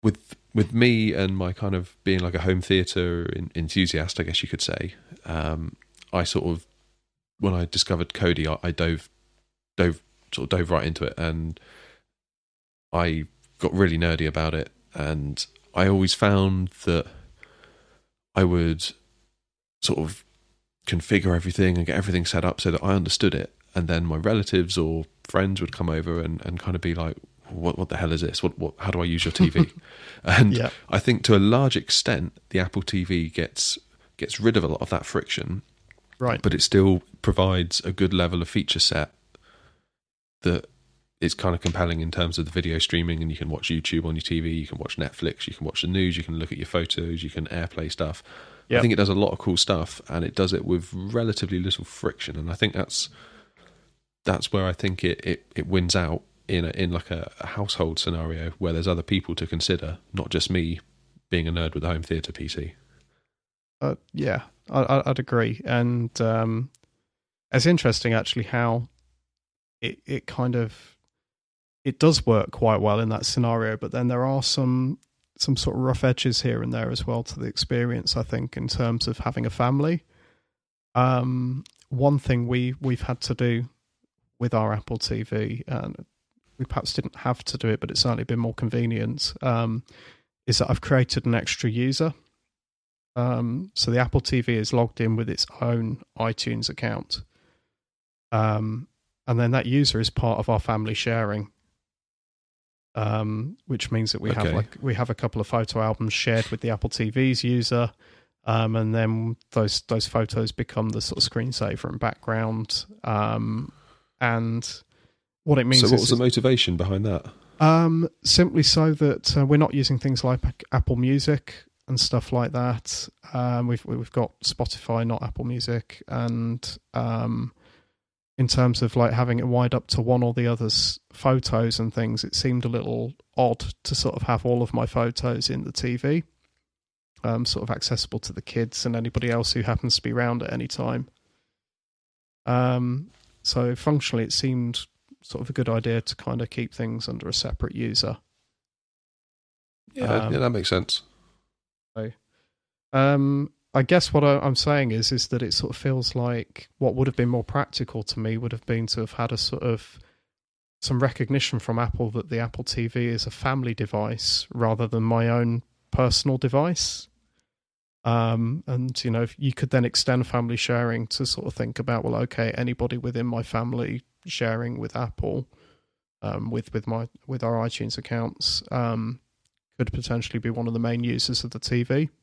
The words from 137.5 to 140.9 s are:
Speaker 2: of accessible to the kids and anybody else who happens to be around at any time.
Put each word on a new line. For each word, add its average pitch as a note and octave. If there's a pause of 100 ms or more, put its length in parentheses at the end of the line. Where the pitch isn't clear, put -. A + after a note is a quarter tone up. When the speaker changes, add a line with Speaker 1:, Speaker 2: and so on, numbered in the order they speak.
Speaker 2:
of A#2
accessible -
to -
the F2+
kids -
and A#2
anybody A#2
else A#2
who A#2+
happens A#2+
to -
be A#2+
around A#2+
at -
any B2
time. B2 (1400)